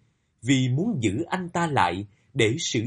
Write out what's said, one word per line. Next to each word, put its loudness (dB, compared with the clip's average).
vì 2
muốn 0
giữ 0
anh -6
ta -2
lại 0
để 2
sử -2